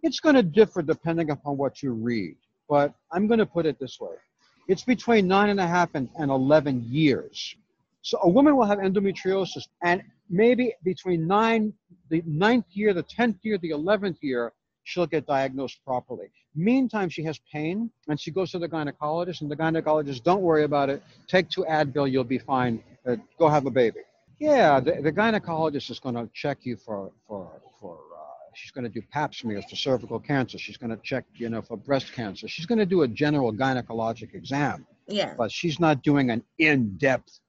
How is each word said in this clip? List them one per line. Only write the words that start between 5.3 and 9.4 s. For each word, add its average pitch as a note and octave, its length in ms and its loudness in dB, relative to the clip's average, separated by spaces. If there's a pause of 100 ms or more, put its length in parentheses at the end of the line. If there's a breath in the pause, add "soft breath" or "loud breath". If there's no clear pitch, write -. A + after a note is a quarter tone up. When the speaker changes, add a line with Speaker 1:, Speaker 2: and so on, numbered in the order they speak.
Speaker 1:
and G3+ 120 0
a F3 60 2
half F3 260 2
and, C3+ 240 -4
and D3 120 -2
eleven C3+ 600 4
years. C3+ 680 0 (460)
So - 220 -4
a F3+ 60 6
woman C#4 280 6
will A#3+ 80 4
have G3+ 140 2
endometriosis, F#3+ 880 -2 (160)